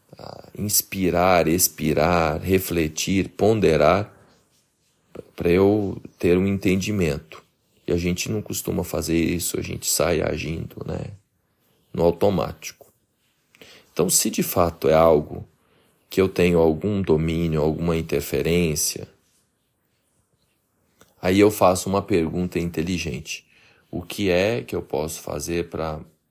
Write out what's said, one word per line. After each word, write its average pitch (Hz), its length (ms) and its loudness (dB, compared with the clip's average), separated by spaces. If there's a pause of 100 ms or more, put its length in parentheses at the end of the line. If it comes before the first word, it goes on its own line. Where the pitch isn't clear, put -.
(180)
a - 300 -20 (100)
inspirar, 90 880 2
expirar, 78 960 2
refletir, 90 880 0
ponderar, 95 840 2 (1200)
pra 85 140 0
eu 98 500 2 (180)
ter 90 200 4
um 95 80 2
entendimento. 95 1000 -2 (420)
E - 60 -2
a 87 40 2
gente 87 320 -2
não 107 140 -4
costuma 92 400 -6
fazer 80 340 -2
isso, 87 440 -2
a - 20 -4
gente - 260 -8
sai 78 340 0
agindo, 80 640 -8
né, 85 280 -10 (800)
no - 100 -2
automático. - 840 -2 (1080)
Então, 87 180 0
se - 180 0
de 208 140 -2
fato - 460 -2
é 78 60 6
algo 80 520 4 (640)
que - 100 0
eu 95 80 2
tenho 90 300 2
algum 82 420 2
domínio, 80 600 0
alguma 82 340 0
interferência, 78 1120 -2 (2250)
aí 95 180 4
eu 104 100 8
faço 95 380 2
uma 98 140 0
pergunta 87 560 -2
inteligente. 82 880 -6 (440)
O 85 120 -8
que 98 280 -4
é 98 320 0
que - 140 -8
eu 87 60 -6
posso 78 380 -6
fazer 82 500 -6
pra, 80 300 -8 (300)